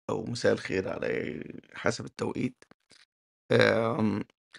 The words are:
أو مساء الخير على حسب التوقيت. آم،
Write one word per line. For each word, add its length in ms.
أو 140
مساء 280
الخير 360
على 540
حسب 300
التوقيت. 600
آم، 720